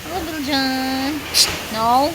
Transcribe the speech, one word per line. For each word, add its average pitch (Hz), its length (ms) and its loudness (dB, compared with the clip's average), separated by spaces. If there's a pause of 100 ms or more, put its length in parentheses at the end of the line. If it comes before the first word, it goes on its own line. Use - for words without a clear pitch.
Hello, 311 160 -6
Bill 320 240 -4
John. 262 720 -2 (560)
No. 240 440 4